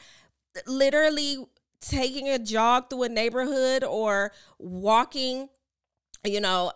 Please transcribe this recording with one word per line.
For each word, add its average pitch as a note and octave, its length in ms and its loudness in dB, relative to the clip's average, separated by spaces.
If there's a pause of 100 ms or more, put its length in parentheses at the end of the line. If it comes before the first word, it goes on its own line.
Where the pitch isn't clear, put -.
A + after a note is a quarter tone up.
(680)
literally C#4+ 800 2 (360)
taking C4+ 480 -4
a C4+ 100 0
jog A#3 520 2
through B3+ 140 -2
a A#3+ 40 0
neighborhood B3+ 760 0
or G#3 500 0 (260)
walking, B3 920 0 (760)
you G3+ 160 -2
know, F#3 360 0